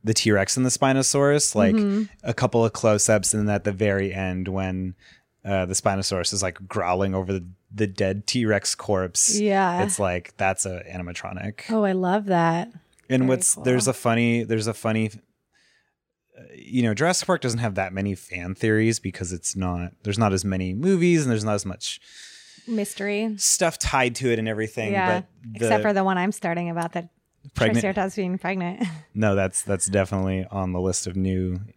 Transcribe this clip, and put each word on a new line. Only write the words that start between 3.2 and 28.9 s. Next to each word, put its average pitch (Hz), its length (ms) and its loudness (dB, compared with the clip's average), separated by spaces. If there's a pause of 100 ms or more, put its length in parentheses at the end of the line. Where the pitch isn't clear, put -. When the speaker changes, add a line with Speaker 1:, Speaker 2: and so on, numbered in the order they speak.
Speaker 1:
and 104 140 2
then 104 60 2
at 101 80 -2
the 104 80 0
very 98 420 0
end 92 360 -4
when, 92 480 -4 (480)
uh, 98 220 0
the 92 80 -4
Spinosaurus 98 580 -2
is, 98 100 -2
like, 95 240 -6
growling 95 480 0
over 95 200 -2
the, 90 120 -4 (260)
the 104 140 0
dead 98 400 -2
T-Rex 110 480 0
corpse. 95 640 0
Speaker 2:
Yeah. 196 460 2
Speaker 1:
It's 202 160 -4
like, 90 360 -2
that's 95 300 0
a 90 160 -8 (100)
animatronic. 92 760 -10
Speaker 2:
Oh, 220 140 2
I 190 80 2
love 185 340 0
that. 170 460 2 (360)
Speaker 1:
And 131 140 2
Speaker 2:
Very 131 60 4
Speaker 1:
what's, - 260 2
Speaker 2:
cool. - 80 -8
Speaker 1:
there's 123 240 2
a 131 60 2
funny, 117 500 2
there's 107 240 -2
a 113 80 -2
funny, 110 380 0 (1200)
uh, - 60 -20 (100)
you 123 300 -2
know, 110 120 2
Jurassic 165 340 0
Park 175 120 2
doesn't 117 200 -2
have 107 160 -2
that 95 160 -2
many 98 240 -2
fan 90 400 -10
theories 110 420 4
because 92 340 -6
it's - 220 -6
not, 90 380 -4 (100)
there's 101 160 -2
not 110 140 4
as 95 120 0
many 92 300 -2
movies 170 480 4
and 131 80 0
there's 110 140 0
not 110 100 0
as 98 100 -2
much - 360 -8 (680)
Speaker 2:
Mystery. 208 720 -4
Speaker 1:
stuff - 400 0
tied 127 380 0
to 127 160 0
it 113 80 2
and 110 80 -2
everything. 110 460 -4
Speaker 2:
Yeah. 180 260 0
Speaker 1:
But - 60 -16 (340)
the 233 60 2
Speaker 2:
Except 208 180 2
for 208 80 2
the 196 100 2
one 190 160 2
I'm 185 140 0
starting 170 380 -4
about 170 240 -4
that 170 140 -8 (460)
Speaker 1:
Pregnant. 113 280 2
Speaker 2:
Triceratops 190 340 -2
being 185 220 -2
pregnant. 185 460 -4 (160)